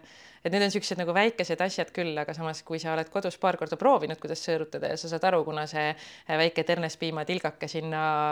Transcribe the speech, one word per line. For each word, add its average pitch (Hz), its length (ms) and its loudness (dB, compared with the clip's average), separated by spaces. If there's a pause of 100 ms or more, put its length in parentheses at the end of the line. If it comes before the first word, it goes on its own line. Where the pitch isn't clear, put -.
(400)
Et 170 120 -2
need 202 120 4
on 196 80 2
siuksed 196 280 -2
nagu 175 120 0
väikesed 185 480 2
asjad 185 320 0
küll, 175 240 -2
aga 151 200 -4
samas, 160 280 -6
kui 160 160 -6
sa 160 140 -4
oled 160 160 0
kodus 190 300 -2
paar 180 180 2
korda 160 180 -4
proovinud, 160 440 2
kuidas 156 240 -6
sõõrutada 156 480 -2
ja 160 80 -2
sa 165 80 -8
saad 165 160 -2
aru, 185 200 6
kuna 151 220 -4
see, 151 240 0
äh, - 480 -6
väike 165 260 4
ternespiimatilgake 165 1040 -2
sinna, 160 340 -4 (300)